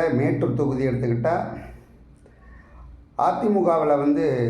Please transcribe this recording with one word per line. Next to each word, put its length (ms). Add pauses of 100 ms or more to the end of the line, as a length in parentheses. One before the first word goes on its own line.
(140)
மேட்டூர் 460
தொகுதி 260
எடுத்துக்கிட்டா 500 (1800)
அதிமுகவுல 800
வந்து 280 (240)